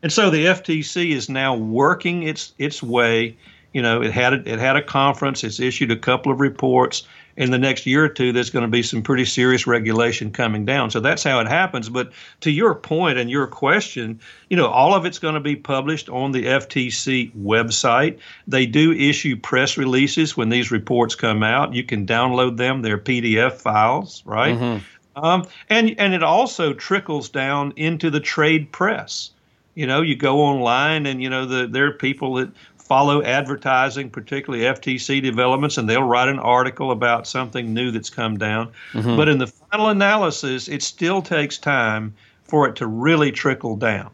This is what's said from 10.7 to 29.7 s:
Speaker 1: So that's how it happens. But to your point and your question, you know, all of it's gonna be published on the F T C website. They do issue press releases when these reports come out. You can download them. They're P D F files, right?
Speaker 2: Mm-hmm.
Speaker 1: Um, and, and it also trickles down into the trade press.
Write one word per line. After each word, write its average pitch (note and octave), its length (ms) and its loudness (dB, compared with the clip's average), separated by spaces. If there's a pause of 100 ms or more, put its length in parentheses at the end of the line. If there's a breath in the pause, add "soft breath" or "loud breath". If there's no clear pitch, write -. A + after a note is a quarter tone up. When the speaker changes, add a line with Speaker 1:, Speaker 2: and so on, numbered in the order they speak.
Speaker 1:
So A2+ 100 -2
that's C#3 220 0
how C3+ 160 2
it A2 100 0
happens. C#3 420 -2
But B2 220 -4 (280 loud breath)
to D#3+ 100 0
your F#3+ 240 4
point D#3 440 -2
and A#2+ 120 -2
your C#3 160 0
question, C3 720 -2 (300 loud breath)
you F#3+ 80 0
know, C#3+ 120 4
all C#3 260 4
of F3+ 100 2
it's F3 140 -6
gonna D#3 200 -4
be D3 160 -2
published C#3+ 540 -4
on C3 240 -4
the B2 160 -2
F C3+ 200 0
T B2+ 200 -2
C A#2+ 500 -2
website. A#2 800 2 (300 loud breath)
They C3 160 2
do D3 280 4
issue C#3+ 440 0
press C3 400 0
releases C#3 580 0
when A2+ 140 0
these A#2 220 0
reports A#2 440 0
come G#2+ 280 0
out. B2 320 0
You B2 100 -4
can G#2 220 -4
download B2 500 2
them. B2+ 240 -2
They're A2 160 -2
P A#2+ 240 -2
D A2+ 180 2
F B2+ 200 2
files, A#2 680 0
right? A#2 320 0
Speaker 2:
Mm-hmm. A#2+ 680 -6
Speaker 1:
Um, F3+ 240 0 (220 loud breath)
and, A3 300 2
and G3 160 2
it E3+ 80 0
also E3 500 0
trickles D#3+ 560 -4
down C#3 480 -4
into D#3+ 320 -2
the D3+ 120 0
trade D#3 520 0
press. - 600 -4 (440)